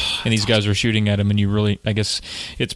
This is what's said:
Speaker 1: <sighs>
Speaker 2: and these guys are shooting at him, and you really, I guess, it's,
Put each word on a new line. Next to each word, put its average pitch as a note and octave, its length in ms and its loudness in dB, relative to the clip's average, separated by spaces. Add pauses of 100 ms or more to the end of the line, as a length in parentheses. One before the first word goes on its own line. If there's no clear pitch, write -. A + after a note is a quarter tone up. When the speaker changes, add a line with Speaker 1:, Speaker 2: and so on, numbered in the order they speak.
Speaker 1:
<sighs> - 220 -4
Speaker 2:
and B2+ 80 0
these G#2+ 140 2
guys G#2+ 220 2
are G#2 80 2
shooting G#2+ 340 2
at G2+ 100 2
him, G2+ 100 2
and G#2 100 2
you G2+ 100 2
really, G#2 360 0
I A2 80 0
guess, G#2 280 -2 (360)
it's, - 180 -4